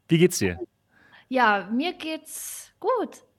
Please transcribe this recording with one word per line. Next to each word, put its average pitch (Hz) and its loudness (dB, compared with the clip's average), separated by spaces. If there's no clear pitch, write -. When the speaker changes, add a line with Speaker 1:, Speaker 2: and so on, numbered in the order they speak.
Speaker 1:
Wie 165 4
geht's 175 4
dir? 87 0
Speaker 2:
Ja, 208 2
mir 302 -2
geht's - -12
gut. 440 -2